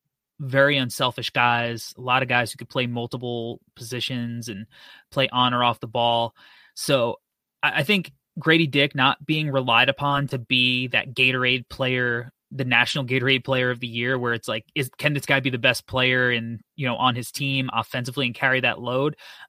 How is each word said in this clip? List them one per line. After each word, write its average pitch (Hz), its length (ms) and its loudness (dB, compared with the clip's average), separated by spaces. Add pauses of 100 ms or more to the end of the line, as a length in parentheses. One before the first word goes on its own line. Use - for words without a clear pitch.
(380)
very 139 380 4
unselfish 127 540 -2
guys, 120 680 0
a - 20 -18
lot 127 220 2
of 123 60 -2
guys 120 240 0
who - 60 -16
could 113 100 -14
play 127 180 -2
multiple 120 760 -6 (140)
positions 120 720 -6
and 104 180 -10 (440)
play 135 200 2
on 123 220 4
or 123 120 2
off 120 160 0
the 120 80 -10
ball. 117 480 0 (380)
So 123 420 0 (460)
I, - 180 2
I - 20 0
think 196 300 0 (260)
Grady 160 300 4
Dick 139 260 2
not 135 320 2
being 156 240 0
relied 127 380 4
upon 143 400 0
to 135 100 -4
be 127 500 0
that 123 240 -2
Gatorade 127 560 0
player, 123 600 -2 (220)
the 135 120 -4
national 123 400 2
Gatorade 127 400 0
player 127 260 0
of 120 100 -6
the 123 80 -8
year, 120 300 -2
where 120 140 -2
it's 117 160 -6
like, 113 160 -6 (100)
is, 135 220 -4
can 151 160 0
this 139 140 -4
guy 139 140 4
be 131 100 -2
the 123 80 -2
best 123 280 2
player 127 440 2
in, 117 300 -4 (160)
you 139 100 -4
know, 120 100 -2
on 123 200 2
his - 160 -8
team 135 400 -2
offensively 123 540 -4
and 120 80 -4
carry 131 260 2
that 120 200 0
load? 131 360 0 (320)